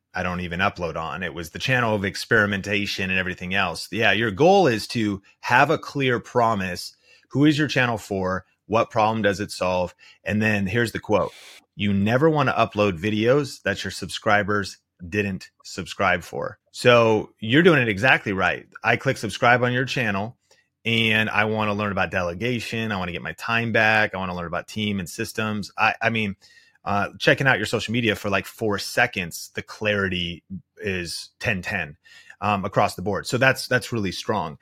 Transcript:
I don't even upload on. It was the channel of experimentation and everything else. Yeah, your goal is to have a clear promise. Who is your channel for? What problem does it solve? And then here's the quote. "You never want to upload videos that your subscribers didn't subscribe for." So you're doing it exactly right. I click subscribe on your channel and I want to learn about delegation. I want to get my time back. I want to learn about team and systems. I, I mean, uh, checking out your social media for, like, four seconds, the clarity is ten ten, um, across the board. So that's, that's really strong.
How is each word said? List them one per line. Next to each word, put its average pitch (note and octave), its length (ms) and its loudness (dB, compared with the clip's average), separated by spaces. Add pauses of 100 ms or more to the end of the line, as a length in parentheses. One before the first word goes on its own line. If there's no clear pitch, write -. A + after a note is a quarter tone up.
(140)
I F#2 80 -4
don't F2+ 200 -4
even F2 180 -6
upload F2 360 0
on. D#2+ 280 -6
It D2+ 100 -6
was D#2+ 160 -10
the - 80 -12
channel A#2+ 380 0
of G2 80 -2
experimentation G2+ 1080 0
and F#2 80 0
everything F2+ 360 -4
else. F2 360 -2
Yeah, G#2 220 2
your A2 180 0
goal E3+ 380 4
is A2 200 0
to G#2 320 -2 (200)
have C3+ 280 4
a D#3 100 0
clear B2+ 420 -2
promise. G2+ 720 0 (360)
Who C#3 140 2
is D3+ 140 4
your D3+ 80 0
channel B2 320 0
for? F#2 460 -4 (220)
What A2 240 2
problem A2 320 2
does G2+ 180 2
it G2 100 -6
solve? F2+ 460 -2 (260)
And G#2+ 180 -2
then G#2 280 2
here's A#2 240 0
the F#2 80 -8
quote. F#2+ 320 0 (420)
"You G2+ 180 0
never A#2 380 4
want C#3+ 180 2
to F#2 60 0
upload G#2 460 0
videos A2+ 600 0
that G2 200 -2
your G2 80 -6
subscribers G#2 880 -2 (300)
didn't G2 420 -4 (140)
subscribe F2+ 580 -2
for." - 380 -10 (100)
So A#2 680 4
you're B2+ 240 2
doing D3+ 180 6
it A#2 60 0
exactly A2 440 2
right. F2 340 0 (180)
I A#2 120 4
click C3 200 -2
subscribe A#2+ 480 2
on B2 80 0
your B2+ 120 0
channel A2 540 -4 (460)
and A2+ 440 4
I G#2 180 2
want G#2+ 240 0
to G2+ 40 -2
learn G#2 180 -2
about F2+ 200 -2
delegation. A2 800 -4
I G2 60 -4
want F2+ 100 -4
to E2+ 40 -8
get D2 100 -8
my D#2+ 100 -8
time A#2 400 -4
back. A2 420 4
I F#2 40 -6
want F#2 120 -4
to F2+ 60 -6
learn F2 100 -6
about E2 220 -6
team G#2 320 -2
and E2+ 80 -8
systems. G#2+ 680 -6
I, G#2+ 240 0
I A2+ 100 2
mean, G#2+ 260 -2 (480)
uh, G2+ 240 -2 (100)
checking C3+ 280 2
out B2+ 100 4
your G2+ 80 -2
social G#2+ 280 -4
media A#2 220 0
for, G#2 140 -6
like, G2 160 0
four G#2 340 -4
seconds, - 760 -4
the G#2+ 80 -6
clarity F#2 840 -4 (320)
is F2+ 540 -8 (100)
ten G2 220 -2
ten, E2 340 -6 (460)
um, G2+ 240 0
across G2+ 300 0
the - 40 -12
board. F2+ 260 -4
So B2+ 120 -2
that's, C3 280 2
that's B2 260 -2
really G2+ 200 -2
strong. F2 500 -4